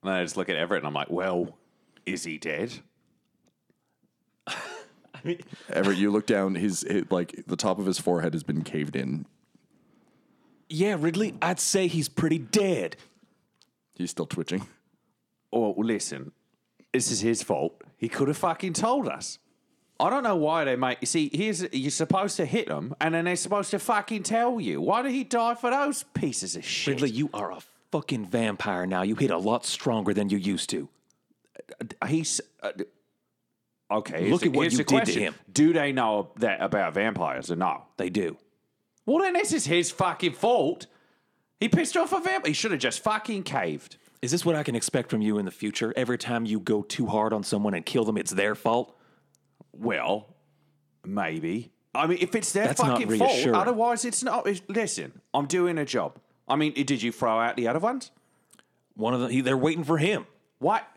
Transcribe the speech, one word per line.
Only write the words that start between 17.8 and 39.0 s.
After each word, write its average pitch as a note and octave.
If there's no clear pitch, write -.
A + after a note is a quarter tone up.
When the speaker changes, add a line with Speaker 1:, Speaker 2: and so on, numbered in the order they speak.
Speaker 1:
He A#2
could C#3
have D3+
fucking F3
told A#3
us. -
I F3
don't C4
know G#3+
why D#3
they C3
make, B2+
you -
see, D#3
here's, F#3
you're C3+
supposed F#3+
to F3
hit D3
them, E2
and D#3+
then E3
they're F3
supposed G3
to G3+
fucking G#3+
tell A#3
you. E2+
Why G3
did C4
he C4
die A#3
for A#3+
those C#4
pieces F#2+
of -
shit? -
Speaker 2:
Ridley, C3
you C3+
are F#2+
a -
fucking C3+
vampire G2+
now. F#2
You G#2+
hit A#2+
a E2
lot A2
stronger G#2+
than G2+
you G2+
used G2
to. C#2+
Speaker 1:
Uh, -
he's, D#3
uh, G2+
okay, G#2+
here's G2+
Speaker 2:
Look F3
Speaker 1:
the, -
Speaker 2:
at C#3
what D3
Speaker 1:
here's E3
Speaker 2:
you -
Speaker 1:
the D3+
Speaker 2:
did -
to C#3
Speaker 1:
question. -
Speaker 2:
him. E2
Speaker 1:
Do D3+
they C#3+
know A2
that G#2+
about G2
vampires F2
or F2
no? E2
Speaker 2:
They F2+
do. F2